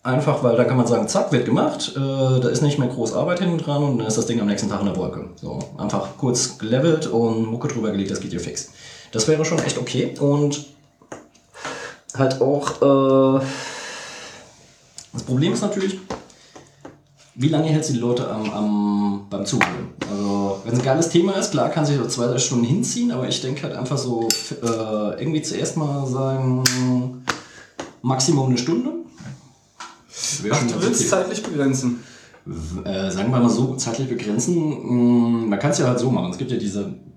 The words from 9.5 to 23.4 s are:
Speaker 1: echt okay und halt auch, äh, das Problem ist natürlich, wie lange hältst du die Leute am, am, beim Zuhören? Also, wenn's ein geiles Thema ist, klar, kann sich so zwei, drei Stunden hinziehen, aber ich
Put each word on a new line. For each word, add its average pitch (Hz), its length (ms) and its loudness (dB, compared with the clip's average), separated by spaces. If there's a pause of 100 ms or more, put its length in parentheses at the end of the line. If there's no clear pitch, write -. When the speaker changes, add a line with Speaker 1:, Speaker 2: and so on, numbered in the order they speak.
Speaker 1:
echt - 200 -2
okay 127 400 -2
und 143 460 2 (1500)
halt 131 260 2
auch, 135 1000 4
äh, 135 40 -2 (1700)
das 123 100 -10
Problem 139 300 2
ist - 80 -2
natürlich, 190 360 -2 (1400)
wie 143 100 4
lange 160 180 2
hältst 151 240 2
du - 20 0
die 117 60 0
Leute 120 320 0
am, 107 180 -4
am, 104 800 0
beim 98 160 -6
Zuhören? 92 440 -2 (200)
Also, 101 560 -2
wenn's 120 140 0
ein 131 60 0
geiles 156 240 2
Thema 185 240 4
ist, 208 180 -2
klar, 131 180 2
kann 151 160 0
sich 143 120 2
so 117 100 0
zwei, 120 180 -2
drei 127 140 0
Stunden 123 260 2
hinziehen, 240 460 0
aber 131 160 -2
ich - 140 -2